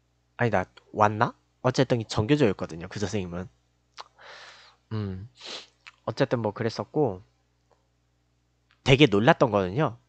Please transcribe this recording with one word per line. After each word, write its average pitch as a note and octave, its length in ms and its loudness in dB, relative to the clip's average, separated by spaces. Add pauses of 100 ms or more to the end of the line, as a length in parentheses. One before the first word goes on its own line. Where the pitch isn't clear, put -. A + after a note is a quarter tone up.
(360)
아니, A#2+ 140 0
나 F#2 140 0 (280)
왔나? G#2+ 420 2 (280)
어쨌든 B2+ 440 0
전교조였거든요, G2+ 840 -2
그 - 100 -12
선생님은. F#2 500 -6 (1400)
음, G2+ 360 -6 (760)
어쨌든 A#2 360 -2
뭐 G#2+ 120 -2
그랬었고 A2 720 -4 (1600)
되게 C#3 220 8
놀랐던 A#2 440 4
거는요 G#2 480 0 (100)